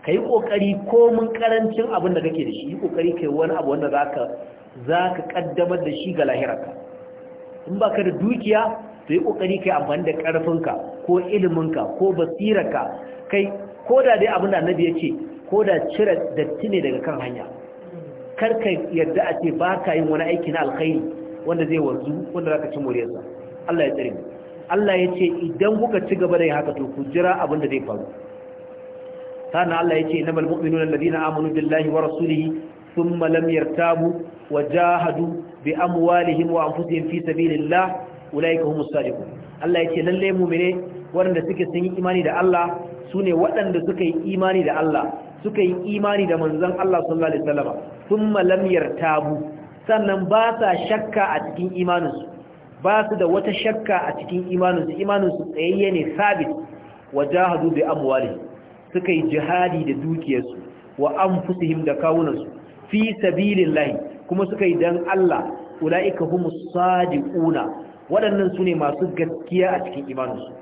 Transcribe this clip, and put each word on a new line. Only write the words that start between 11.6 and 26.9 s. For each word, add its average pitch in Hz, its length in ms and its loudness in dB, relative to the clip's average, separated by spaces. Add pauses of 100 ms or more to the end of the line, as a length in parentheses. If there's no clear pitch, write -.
ko 190 140 4
basirarka, 165 800 0 (380)
kai, 196 220 0 (360)
ko 262 140 8
da 254 160 8
dai 208 100 4
abin 196 240 0
da 185 80 2
Annabi 170 280 2
ya 165 120 0
ce, - 140 -2 (360)
ko 208 140 4
da 185 160 4 (160)
cire 196 200 4 (200)
datti 156 340 -4
ne 190 120 2
daga 131 220 -2
kan 151 160 -4
hanya. 123 260 -8 (920)
Kar 226 220 0
ka 220 100 0 (220)
yarda 160 320 0
a 170 100 0 (100)
ce 160 80 2
ba 180 340 0
ka 175 80 0
yin 160 160 2
wani 156 140 2
aiki 170 280 -2
na 160 80 -2
alkhairi 156 420 0 (440)
wanda 165 200 0
zai 160 140 0
wanzu, 143 540 -2
wanda 165 180 -2
za 151 120 2
ka - 80 -6
ci - 80 -8
moriyarsa. 120 400 -4 (480)
Allah 170 200 2
ya - 60 -2
tsare 123 180 -4
mu. - 80 -10 (500)
Allah 196 280 2
ya 180 140 2
ce, 185 140 2 (180)
"Idan 202 360 0
kuka 220 280 0
ci 196 80 0
gaba 175 220 2
da 165 80 4
yin 151 80 2
haka, 147 200 -2
to 139 120 -4 (100)